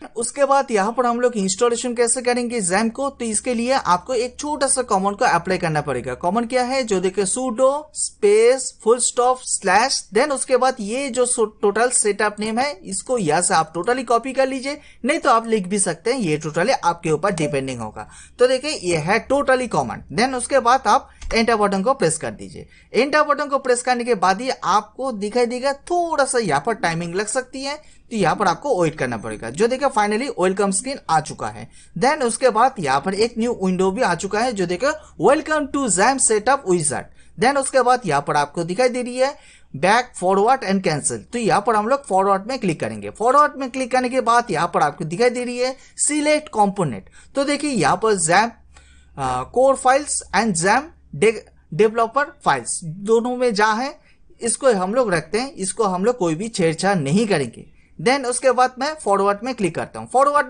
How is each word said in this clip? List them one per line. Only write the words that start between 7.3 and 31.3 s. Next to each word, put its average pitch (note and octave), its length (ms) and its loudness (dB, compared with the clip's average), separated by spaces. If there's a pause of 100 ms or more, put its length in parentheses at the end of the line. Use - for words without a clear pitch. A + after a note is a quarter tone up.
space A3+ 680 4 (160)
full A#3 200 4
stop B3+ 440 0
slash, F3+ 500 0 (180)
then C#4+ 160 2
उसके B3+ 260 0
बाद B3+ 220 0
ये B3 300 -4
जो B3 160 0
सो-, A3+ 240 0 (120)
टोटल A3 300 2
सेटअप G#3 480 0
नेम A3 200 -2
है C#4+ 120 -2 (140)
इसको B3 320 -4
यहाँ D3+ 240 0
से G3+ 120 0
आप D#3+ 200 2
totally A#3+ 320 -2
कॉपी B3 280 0
कर C4 140 2
लीजिए, C4+ 320 -6 (260)
नहीं D4+ 140 0
तो D4 100 0
आप A3+ 180 2
लिख G#3+ 200 0
भी G3+ 120 -2
सकते G3 340 -2
हैं, C4+ 60 -4
ये D3+ 200 -2
totally E3+ 440 0
आपके E3 280 -2
ऊपर D#3+ 220 0
डिपेंडिंग C3+ 460 -4
होगा। A2 280 -12 (320)
तो B3 80 6
देखिए C4 360 -2
ये E3+ 160 0
है G3+ 280 -2
totally C4 440 0
कमांड, B2 320 -4 (160)
then C4 160 0
उसके A#3 240 0
बाद A#3 280 2
आप B3+ 220 2 (240)
एंटर A3+ 220 2
बटन G3 280 2
को C4 100 2
प्रेस E3+ 240 0
कर A#2+ 140 -8
दीजिए। F#2+ 360 -16 (260)
एंटर C#4+ 300 2
बटन D4 260 0
को C#4 100 2
प्रेस B3 220 0
करने B3 220 0
के A#3 120 0
बाद F#3 260 2
ही C4 80 -4
आपको A3 640 -2
दिखाई G#3 340 0
देगा B3 280 -2
थोड़ा E4 520 0
सा B3+ 140 -2
यहाँ C#3+ 260 0
पर A3+ 100 0
टाइमिंग E3+ 400 -4
लग G#3 120 -4
सकती C4 360 -6
है, C#4 120 -6 (360)
तो A#3 40 -4
यहाँ F3+ 200 2
पर G3+ 120 0
आपको F3+ 340 0
वेट D#3 160 0
करना B2 200 -4
पड़ेगा। G#2+ 320 -10
जो G3+ 180 2
देखिए C4 220 0
finally G#3+ 400 0 (100)
वेलकम F#3+ 320 0
स्क्रीन C4 280 -6 (100)
आ D#3+ 100 2
चुका B2+ 280 -6